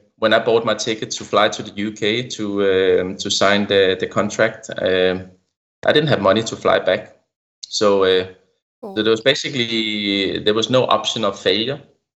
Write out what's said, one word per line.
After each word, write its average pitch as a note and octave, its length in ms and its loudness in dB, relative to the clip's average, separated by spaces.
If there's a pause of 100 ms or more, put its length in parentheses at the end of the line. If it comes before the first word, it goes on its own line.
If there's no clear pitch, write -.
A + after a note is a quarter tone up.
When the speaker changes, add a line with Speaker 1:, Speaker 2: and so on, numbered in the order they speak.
(200)
Speaker 1:
when A2 140 2
I A2+ 60 4
bought A2+ 240 2
my A2 120 0
ticket A2+ 360 -6
to - 140 -10
fly G#2+ 240 2
to A2 120 -6
the G#2 140 -12
U G#2 160 -4
K A2+ 320 -2
to, B2 220 -8 (560)
um, F#2+ 160 -6
to - 120 -6
sign G2+ 380 2
the, F#2+ 320 4
the A2+ 80 -2
contract, A2+ 680 -2
um, F#2 520 0 (560)
I - 60 4
didn't D3+ 160 4
have G2+ 140 2
money G2 220 4
to - 120 -8
fly F#2 240 0
back. - 380 -2 (500)
So, G2+ 380 2
uh, F#2 220 2 (540)
Speaker 2:
Cool. G2 140 -14
Speaker 1:
so A2 80 0
there A2 80 2
was A2+ 100 0
basically, G#2+ 1160 -2
there G#2 140 0
was A2+ 160 -2
no B2+ 160 2
option - 400 -2
of G2 120 -2
failure. A2+ 440 -2 (380)